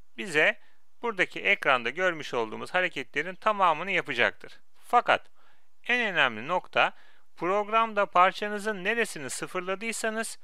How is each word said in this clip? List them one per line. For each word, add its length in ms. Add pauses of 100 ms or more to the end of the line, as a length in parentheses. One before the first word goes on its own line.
(180)
bize 420 (420)
buradaki 400
ekranda 480
görmüş 440
olduğumuz 400
hareketlerin 640
tamamını 560
yapacaktır. 680 (280)
Fakat 420 (580)
en 260
önemli 340
nokta 460 (420)
programda 680
parçanızın 760
neresini 460
sıfırladıysanız 1120